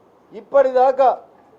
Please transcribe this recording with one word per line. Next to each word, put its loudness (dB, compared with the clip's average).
ఇప్పటిదాకా 0